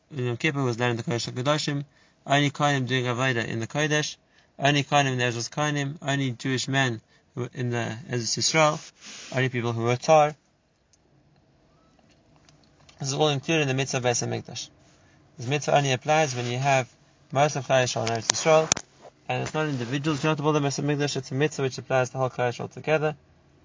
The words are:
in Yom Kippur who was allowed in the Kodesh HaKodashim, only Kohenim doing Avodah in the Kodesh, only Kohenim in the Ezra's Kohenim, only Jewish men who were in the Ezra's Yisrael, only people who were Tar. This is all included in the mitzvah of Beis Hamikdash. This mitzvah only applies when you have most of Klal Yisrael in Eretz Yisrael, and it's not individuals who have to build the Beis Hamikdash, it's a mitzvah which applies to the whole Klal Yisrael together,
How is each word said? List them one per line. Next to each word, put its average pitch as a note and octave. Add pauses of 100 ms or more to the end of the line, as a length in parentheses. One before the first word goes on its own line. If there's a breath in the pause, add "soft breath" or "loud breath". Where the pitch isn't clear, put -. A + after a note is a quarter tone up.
(100)
in B2+
Yom A#2+
Kippur C#3+
who C#3
was A#2
allowed B2
in A#2+
the A#2
Kodesh A#2+
HaKodashim, C#3+ (420 soft breath)
only C#3+
Kohenim C#3
doing B2+
Avodah B2
in A2+
the A2+
Kodesh, D3+ (420 soft breath)
only C#3+
Kohenim C#3
in B2+
the B2
Ezra's A#2
Kohenim, D3
only C#3
Jewish C3
men C3 (340 soft breath)
who B2+
were B2
in B2
the A2+ (120)
Ezra's A#2+
Yisrael, -
only C3
people A#2+
who A2+
were A#2+
Tar. D3+ (2750)
This C#3+
is C3+
all D3+
included D3+
in C#3
the C3
mitzvah C3+
of A#2+
Beis A#2+
Hamikdash. - (720 soft breath)
This A#2+
mitzvah D3
only C#3
applies C#3+
when A#2+
you A#2+
have C3+ (440)
most C#3+
of C3
Klal C3
Yisrael A#2
in A2+
Eretz A2+
Yisrael, D#3 (560)
and B2+
it's B2+
not D#3
individuals C#3
who D#3
have D#3
to D3
build D3+
the D3+
Beis C#3+
Hamikdash, C#3+
it's C3
a C3+
mitzvah D3
which C3
applies B2+
to -
the C3+
whole C3
Klal B2
Yisrael -
together, D3+ (480)